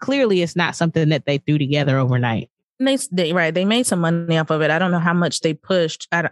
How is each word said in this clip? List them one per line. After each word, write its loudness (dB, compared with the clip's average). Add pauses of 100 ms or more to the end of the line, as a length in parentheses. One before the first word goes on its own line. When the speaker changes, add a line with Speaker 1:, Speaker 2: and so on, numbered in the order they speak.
Speaker 1:
clearly 0
it's -4
not 0
something 0
that 0
they 0
threw 0
together 0
overnight. 0 (280)
Speaker 2:
And 0
they, 0 (120)
they, 0
right, 0
they 0
made 0
some 0
money 0
off -2
of 0
it. 2
I 0
don't 0
know 0
how 2
much -2
they 0
pushed. -2
I, -2